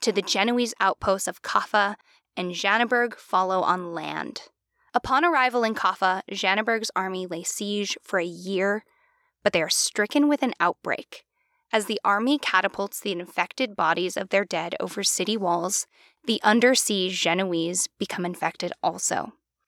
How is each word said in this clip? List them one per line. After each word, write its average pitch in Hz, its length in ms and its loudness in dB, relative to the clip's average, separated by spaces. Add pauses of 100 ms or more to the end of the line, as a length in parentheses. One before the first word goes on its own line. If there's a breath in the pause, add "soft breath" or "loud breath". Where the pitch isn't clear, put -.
to 220 100 2
the 196 80 0
Genoese 233 600 0
outposts 196 460 0
of - 140 -8
Kaffa, 202 560 0 (400 soft breath)
and 180 160 -4
Janneberg 226 640 2
follow 185 460 0
on 175 320 0
land. 156 560 -10 (420)
Upon 269 320 2
arrival 254 400 2
in 220 100 0
Kaffa, 190 560 0
Janneberg's 214 640 0
army 185 320 -4
lay 175 180 -8
siege 208 580 -4
for - 160 -2
a 170 60 2
year, 190 600 -2 (580)
but - 120 2
they 170 80 2
are 156 80 -2
stricken - 580 2
with 294 140 2
an 247 180 2
outbreak. - 640 -2 (480)
As 214 140 2
the 214 180 -2
army 220 320 2
catapults 196 640 0
the 202 140 -4
infected 180 640 -4
bodies 170 400 0
of 190 140 -6
their 196 140 2
dead 170 360 -4
over 190 240 -4
city 208 320 0
walls, 180 500 0 (380 soft breath)
the 220 180 0
undersea 214 640 4
Genoese 180 800 0 (120)
become 185 280 -4
infected 175 460 -4 (100)
also. - 500 -4 (360)